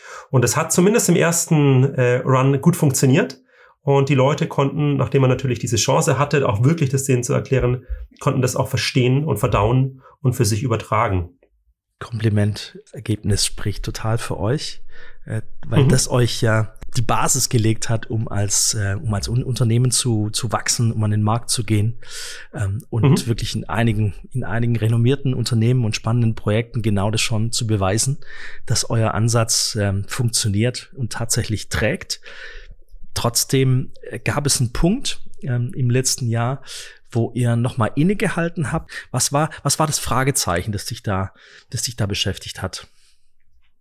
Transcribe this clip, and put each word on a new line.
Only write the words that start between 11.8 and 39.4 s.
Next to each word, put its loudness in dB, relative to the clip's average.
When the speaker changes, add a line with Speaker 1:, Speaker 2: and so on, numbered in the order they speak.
Speaker 2:
Kompliment, -2
Ergebnis -2
spricht -4
total -2
für -6
euch, -4
äh, -6
weil 4
Speaker 1:
Mhm. 6
Speaker 2:
das 4
euch 2
ja 2
die 4
Basis 2
gelegt 2
hat, -2
um -2
als, 0
äh, -2
um -2
als -4
Un-, 0
Unternehmen 2
zu, 0
zu -4
wachsen, 0
um -2
an 0
den 2
Markt 0
zu -2
gehen, 2
ähm, -4
und 0
Speaker 1:
Mhm. 4
Speaker 2:
wirklich -2
in -6
einigen, 2
in -4
einigen 0
renommierten 2
Unternehmen 2
und -2
spannenden 0
Projekten -2
genau 0
das -2
schon 0
zu -2
beweisen, 0
dass 0
euer 2
Ansatz, 0
ähm, 0
funktioniert -2
und -4
tatsächlich -4
trägt. -4
Trotzdem, 0
äh, -8
gab -2
es 0
einen -2
Punkt, 0
ähm, -4
im 0
letzten 0
Jahr, -2
wo 0
ihr 0
nochmal 0
innegehalten 0
habt. -6
Was 0
war, 0